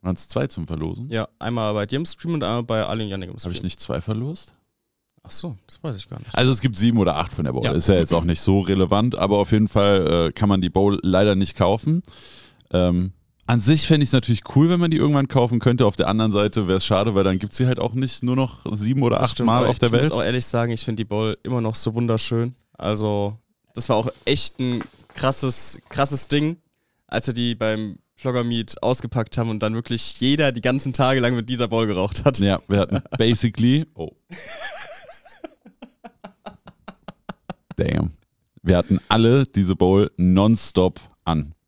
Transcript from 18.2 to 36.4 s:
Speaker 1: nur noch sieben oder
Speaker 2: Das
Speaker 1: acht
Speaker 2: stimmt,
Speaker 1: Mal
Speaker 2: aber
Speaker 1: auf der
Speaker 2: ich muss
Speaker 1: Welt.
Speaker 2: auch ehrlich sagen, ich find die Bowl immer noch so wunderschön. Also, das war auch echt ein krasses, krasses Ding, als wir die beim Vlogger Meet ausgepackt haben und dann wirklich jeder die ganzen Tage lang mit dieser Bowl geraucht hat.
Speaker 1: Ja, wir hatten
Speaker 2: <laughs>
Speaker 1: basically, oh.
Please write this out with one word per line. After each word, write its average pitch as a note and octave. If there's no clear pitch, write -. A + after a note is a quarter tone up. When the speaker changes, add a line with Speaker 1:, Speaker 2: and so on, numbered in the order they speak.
Speaker 1:
nur B2+
noch C3
sieben G#2+
oder A#2+
Speaker 2:
Das -
Speaker 1:
acht B2
Speaker 2:
stimmt, A#2+
Speaker 1:
Mal A#2
Speaker 2:
aber B2
Speaker 1:
auf B2
der B2
Speaker 2:
ich A2+
muss A#2+
Speaker 1:
Welt. D3+
Speaker 2:
auch A2+
ehrlich A#2+
sagen, A#2+
ich A2+
find A2
die A2
Bowl G#2+
immer B2
noch A2
so A2
wunderschön. A#2
Also, G#2
das A#2
war A2+
auch A#2
echt -
ein B2
krasses, -
krasses C#3
Ding, D3+
als -
wir B2
die A#2+
beim A2
Vlogger B2
Meet A#2
ausgepackt A#2+
haben A2+
und A2
dann A2
wirklich A#2
jeder C#3+
die A#2+
ganzen B2+
Tage C3
lang B2
mit A2+
dieser B2
Bowl A2+
geraucht G2
hat. -
Speaker 1:
Ja, G2
wir G2+
hatten F#2+
Speaker 2:
<laughs> -
Speaker 1:
basically, A#2
oh. -